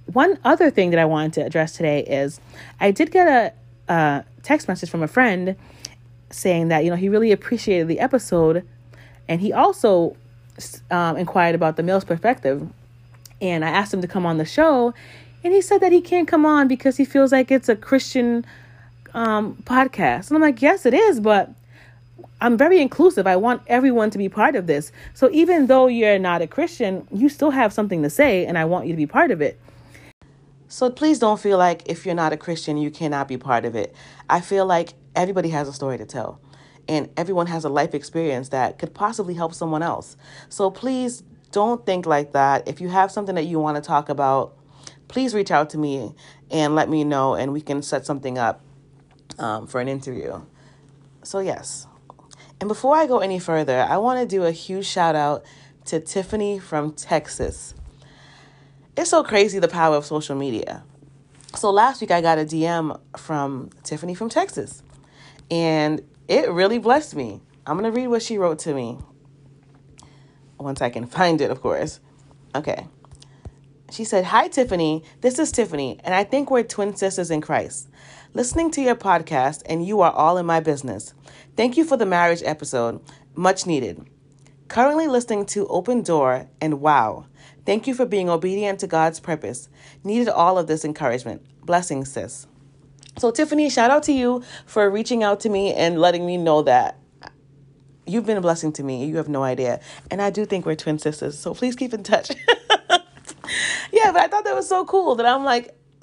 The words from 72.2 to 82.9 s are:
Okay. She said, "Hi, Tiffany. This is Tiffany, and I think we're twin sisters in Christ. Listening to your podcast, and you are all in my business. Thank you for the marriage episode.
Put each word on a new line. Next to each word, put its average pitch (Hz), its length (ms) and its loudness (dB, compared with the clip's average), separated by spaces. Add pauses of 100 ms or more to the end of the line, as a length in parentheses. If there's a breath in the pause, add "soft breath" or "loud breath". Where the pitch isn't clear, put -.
Okay. - 320 -6 (1040 loud breath)
She - 120 -10
said, 202 220 0
"Hi, 226 240 2
Tiffany. 170 540 -2 (180 soft breath)
This 247 180 0
is 320 120 -2
Tiffany, 151 520 -4
and 180 100 -4
I 190 100 2
think 269 280 -4
we're 247 120 2
twin 208 320 -6
sisters 185 360 -4
in 156 80 -2
Christ. 135 480 -6 (460 loud breath)
Listening 247 380 -2
to 294 100 -4
your 247 140 2
podcast, 160 720 0
and 165 180 -4
you 202 160 0
are 165 100 6
all 165 260 2
in 175 80 -4
my 165 140 2
business. 135 540 -6 (420 loud breath)
Thank 247 220 -2
you 320 80 4
for 285 100 0
the 226 100 2
marriage 175 380 2
episode. 127 560 -4 (360 loud breath)